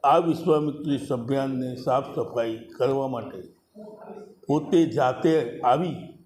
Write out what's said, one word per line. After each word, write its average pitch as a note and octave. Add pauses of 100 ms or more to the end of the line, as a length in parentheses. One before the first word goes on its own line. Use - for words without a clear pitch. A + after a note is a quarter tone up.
આ C#3+
વિશ્વામિત્રી D3+ (100)
અભિયાનને B2+
સાફ C3+ (120)
સફાઈ A#2 (200)
કરવા C3+
માટે A2 (1040)
પોતે D#3
જાતે C3+
આવી D3 (320)